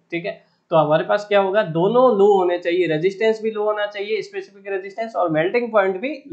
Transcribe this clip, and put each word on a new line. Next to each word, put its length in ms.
ठीक 140
है। 160
तो 60
हमारे 280
पास 240
क्या 120
होगा? 220
दोनों 400
लो 160
होने 240
चाहिए, 280
Resistance 560
भी 80
लो 140
होना 220
चाहिए, 360
specific 460
resistance 480
और 140
melting 420
point 280
भी 220